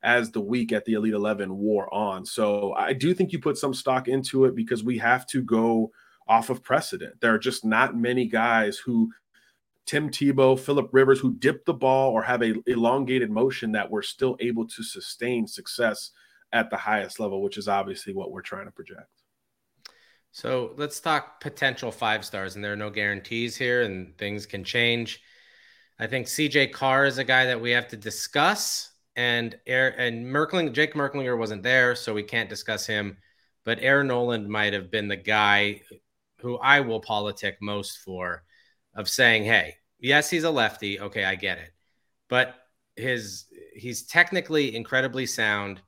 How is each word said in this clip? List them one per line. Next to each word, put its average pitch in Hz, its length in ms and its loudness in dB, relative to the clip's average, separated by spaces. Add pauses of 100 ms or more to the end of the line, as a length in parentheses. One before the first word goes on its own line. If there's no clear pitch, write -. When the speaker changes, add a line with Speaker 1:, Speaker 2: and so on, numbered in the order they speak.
Speaker 1:
as 117 280 2
the 113 100 -4
week 113 320 -2
at 107 100 0
the 113 100 0
Elite 110 200 0
Eleven 101 440 -2
wore 107 360 0
on. 104 320 -2
So 101 480 0
I 98 180 0
do 135 220 0
think 180 180 0
you 170 80 -4
put 143 180 -2
some 139 160 -2
stock 131 360 -2
into 131 340 2
it 127 120 6
because 113 280 -2
we 120 140 -2
have 120 300 2
to 131 140 -2
go 113 500 2 (360)
off 113 220 4
of 127 120 -4
precedent. - 600 -2
There 117 120 4
are 110 60 4
just - 240 -4
not 113 320 4
many 120 300 2
guys 113 520 2
who, 113 360 0 (720)
Tim 151 240 -2
Tebow, 135 500 4
Phillip 143 320 0
Rivers, 131 300 8
who 131 140 2
dip - 280 0
the 170 100 2
ball 135 380 4
or 110 120 2
have 123 180 0
a 113 140 2 (140)
elongated 123 640 2
motion 123 400 0
that 107 180 -2
we're - 120 -2
still 131 400 -2
able 117 260 -2
to 113 160 -12
sustain 113 640 -4
success - 640 -4 (400)
at 113 180 2
the 101 80 -4
highest 104 440 -2
level, 98 200 0
which 101 160 -4
is 104 120 -6
obviously 98 440 -2
what 95 180 -8
we're 92 100 -12
trying 95 240 -12
to 98 60 -20
project. - 360 -20 (1200)
Speaker 2:
So - 460 -4
let's 147 220 -8
talk - 420 -2
potential 131 500 -4
five 107 320 -2
stars, 95 320 -8
and 101 80 -10
there 104 100 -4
are 104 40 -6
no 104 140 -8
guarantees 104 640 -4
here, 123 260 0
and 92 360 -4
things 101 280 -6
can 98 180 -10
change. 117 580 0 (760)
I 113 80 -6
think 127 220 -4
C 151 200 0
J 135 200 2
Carr 135 380 2
is 131 120 0
a 131 60 -2
guy 127 220 4
that 123 140 -2
we 120 120 -2
have 120 160 2
to 117 100 -14
discuss, 147 960 -2 (240)
and 120 500 -2
Air-, 131 340 0
and 120 280 -4
Merkling-, 151 460 0
Jake 151 200 0
Merklinger 135 460 -2
wasn't 107 240 -4
there, 123 320 4
so 117 180 -6
we 107 80 -2
can't 107 280 -4
discuss 107 360 -6
him. 104 320 -4 (460)
But 113 180 -2
Aaron 139 260 4
Noland 120 400 -2
might 104 260 0
have 95 180 -6
been 107 160 -2
the 101 80 -2
guy 101 680 2 (580)
who 123 180 -6
I 139 240 6
will 113 180 -2
politic 104 600 -4
most 104 400 -6
for, 90 440 -8 (500)
of 107 160 -6
saying, 113 360 4
"Hey, 101 320 2 (200)
yes, 143 320 2
he's 165 140 0
a 165 80 0
lefty. 104 480 0
Okay, 101 240 -6
I 95 100 0
get 95 240 -4
it. - 140 -18 (560)
But 127 260 2 (420)
his, 117 500 -6 (280)
he's 113 300 -10
technically 160 720 2
incredibly 131 500 -2
sound 101 640 -2